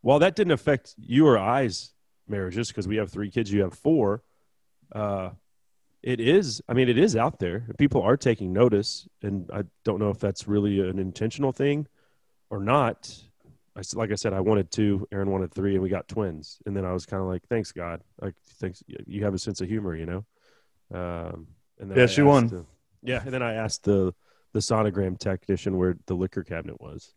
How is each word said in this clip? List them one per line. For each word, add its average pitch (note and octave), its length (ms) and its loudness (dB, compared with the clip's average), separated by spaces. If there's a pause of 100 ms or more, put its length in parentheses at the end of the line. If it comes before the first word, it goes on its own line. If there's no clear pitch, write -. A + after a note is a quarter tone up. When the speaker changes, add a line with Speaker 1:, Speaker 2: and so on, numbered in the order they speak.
Speaker 1:
While C#3 180 4
that F3 160 4
didn't F3+ 180 2
affect - 440 -2
you C3 300 4
or A#2+ 100 8
I's A2+ 540 0 (360)
marriages, G2 440 -4
'cause F#2 160 -6
we G#2+ 100 -2
have G2+ 140 -4
three G2+ 180 -6
kids, G2+ 220 -2
you G2+ 100 2
have F#2 120 0
four, A#2+ 500 2 (720)
uh, G2+ 380 -4 (720)
it B2 200 -4
is, C#3+ 480 4
I A#2+ 40 -2
mean, B2+ 140 4
it A#2+ 100 4
is E3 200 4
out B2 220 0
there. G2 280 -4 (100)
People C#3 240 4
are A2 140 4
taking G#2+ 380 0
notice, G#2 540 2 (140)
and G2 320 -6
I G2+ 100 -6 (200)
don't G2+ 160 0
know G#2 100 0
if G2 100 -6
that's - 280 -4
really G2+ 320 2
an F#2 180 -2
intentional A2 540 -4
thing C#3+ 360 -2 (640)
or G2+ 120 -8
not. A#2+ 600 0 (540)
I - 40 -14
s-, - 140 -12
like A2 180 -4
I G#2 40 0
said, G2+ 180 -2
I F#2+ 60 -2
wanted G2 320 2
two, G2+ 400 0
Aaron G2 180 -2
wanted F#2+ 240 -4
three, G2 220 -2
and F#2 80 0
we F#2+ 60 -2
got F#2 180 -4
twins. F2 580 -8
And G2+ 100 -6
then F#2+ 100 -2
I F2+ 80 -4
was F2+ 120 -6
kinda F#2+ 200 -6
like, F2+ 220 -6
"Thanks, A2+ 240 -2
God. E2+ 300 -10 (200)
Like, F#2+ 140 -8 (100)
thanks. - 420 -10
Y-, - 80 -18 (100)
you G2+ 200 -8
have G2+ 80 0
a F#2+ 40 -4
sense G2 240 -6
of F2+ 60 -6
humor, G2+ 280 -4
you E2 100 -8
know?" F2+ 200 -8 (680)
Um, F2 560 -10 (320)
and G2 120 -12
then G2 60 2
Speaker 2:
Yeah, B2+ 60 8
Speaker 1:
I A#2+ 40 6
Speaker 2:
she C#3+ 140 2
Speaker 1:
asked C#3+ 60 8
Speaker 2:
won. C3 200 8
Speaker 1:
the, F2+ 180 -6 (380)
yeah, B2 200 -4
and B2+ 100 -8
then B2+ 100 -2
I A2+ 100 -2
asked A2 300 -6
the, F#2+ 300 2 (400)
the A2 60 0
sonogram G2 600 0
technician F#2+ 580 -2
where F2+ 200 2 (100)
the F#2 80 -4
liquor F#2 280 -4
cabinet E2 380 -12
was. - 360 -18